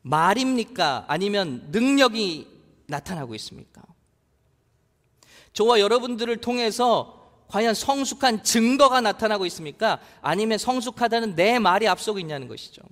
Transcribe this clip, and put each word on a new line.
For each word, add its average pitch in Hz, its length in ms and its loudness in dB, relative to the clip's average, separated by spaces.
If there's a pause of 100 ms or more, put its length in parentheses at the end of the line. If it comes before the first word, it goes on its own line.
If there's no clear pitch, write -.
말입니까? 185 1040 0
아니면 175 640 -4
능력이 226 760 0 (400)
나타나고 143 480 -8
있습니까? - 460 -16 (1700)
저와 226 260 4
여러분들을 233 580 0
통해서 233 760 0 (320)
과연 220 260 0
성숙한 262 680 -2
증거가 254 580 4
나타나고 208 460 -2
있습니까? 165 520 -4 (220)
아니면 208 360 0
성숙하다는 233 800 -2
내 220 240 4
말이 208 280 4
앞서고 196 320 -2
있냐는 147 280 -10
것이죠. - 340 -18 (100)